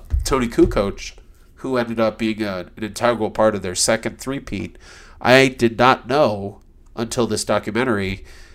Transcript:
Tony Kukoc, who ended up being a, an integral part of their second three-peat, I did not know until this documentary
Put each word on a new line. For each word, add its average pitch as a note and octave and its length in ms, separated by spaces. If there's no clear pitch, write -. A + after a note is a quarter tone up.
Tony C3 220
Kukoc, A2 680
who C3 220
ended A#2 220
up A2 180
being A2 240
a, F#2 340
an G#2+ 80
integral G#2+ 460
part G#2+ 260
of G2 60
their F2+ 140
second A2+ 440
three-peat, A#2 580
I C3 260
did A#2 300
not B2 300
know G#2+ 540
until A#2 320
this G#2 180
documentary G#2 800